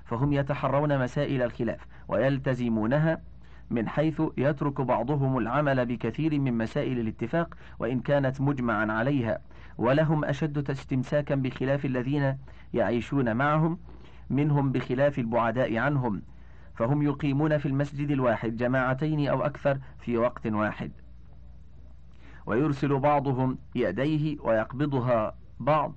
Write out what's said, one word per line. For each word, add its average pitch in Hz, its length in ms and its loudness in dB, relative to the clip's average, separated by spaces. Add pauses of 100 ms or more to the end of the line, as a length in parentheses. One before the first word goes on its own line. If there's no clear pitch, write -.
فهم 139 280 0
يتحرون 139 680 2
مسائل 131 420 0
الخلاف 117 460 -2 (200)
ويلتزمونها، 131 1120 2 (480)
من 117 200 0
حيث 151 320 0 (160)
يترك 143 440 0
بعضهم 131 560 2
العمل 131 480 2
بكثير 123 540 0
من 127 180 2
مسائل 120 420 0
الاتفاق 117 540 -2 (260)
وإن 123 200 0
كانت 135 420 2
مجمعا 120 500 2
عليها، 117 480 0 (380)
ولهم 147 480 4
أشد 147 440 -2
استمساكا 139 680 0
بخلاف 135 500 0
الذين 135 520 0 (360)
يعيشون 117 640 2
معهم 156 440 2 (500)
منهم 139 420 2
بخلاف 131 480 0
البعداء 113 580 2
عنهم، 127 440 0 (540)
فهم 139 260 2
يقيمون 147 560 2
في 143 80 -2
المسجد 143 460 -2
الواحد 117 440 2
جماعتين 131 720 2
أو 139 180 2
أكثر 139 340 0 (200)
في 117 180 -2
وقت 120 300 0
واحد، 104 440 -2 (1500)
ويرسل 139 540 2
بعضهم 131 580 2 (180)
يديه 139 640 0
ويقبضها 120 960 2 (240)
بعض 143 380 2